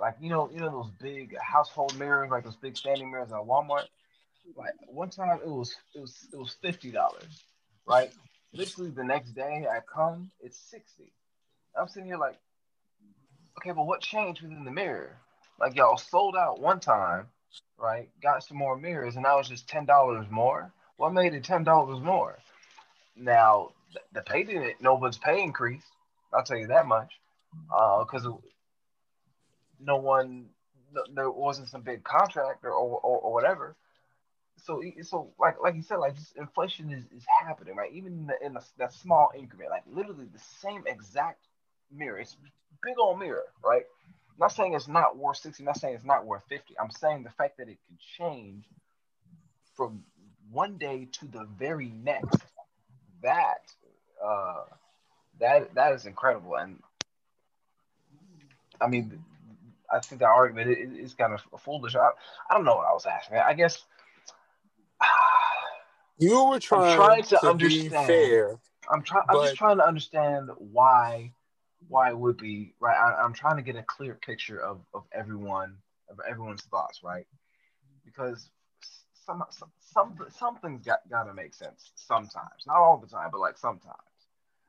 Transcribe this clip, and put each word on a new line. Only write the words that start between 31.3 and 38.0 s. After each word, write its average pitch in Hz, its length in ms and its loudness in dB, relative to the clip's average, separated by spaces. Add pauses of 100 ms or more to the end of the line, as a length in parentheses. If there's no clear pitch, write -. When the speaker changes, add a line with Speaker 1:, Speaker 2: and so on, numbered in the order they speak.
Speaker 1:
wasn't 139 380 -6
some 127 140 -16
big 117 220 -12
contract 151 600 0
or, 123 80 -8
or, 120 280 -2
or, 123 180 0
or 117 140 -4
whatever. 143 440 -2 (880)
So, 151 180 -8
e-, 175 200 -16
so 175 360 -12
like, 165 220 0
like 175 140 0
you 160 80 -8
said, 202 140 -6
like, 139 200 -2
just 151 200 -20
inflation 156 560 -8
is, 127 120 -14 (120)
is 120 80 -20 (200)
happening, 160 320 -12
right? - 160 -6
Even 185 200 -14